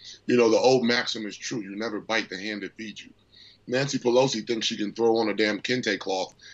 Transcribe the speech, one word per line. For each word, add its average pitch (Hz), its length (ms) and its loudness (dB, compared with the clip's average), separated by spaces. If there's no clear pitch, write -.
You 127 100 2
know, 120 140 6
the 110 60 6
old 123 280 6
maxim 117 400 0
is 98 120 -10
true: - 240 -8
you 98 160 -10
never 104 240 -6
bite 107 300 -2
the 92 80 -8
hand 101 240 -8
that 92 120 -12
feeds 107 300 -14
you. - 80 -20
Nancy 135 300 -2
Pelosi 120 460 2
thinks 110 220 -2
she 117 100 -4
can 101 160 -4
throw 113 260 2
on 113 100 0
a 104 60 -2
damn 104 260 0
kente 123 400 -2
cloth 95 340 -4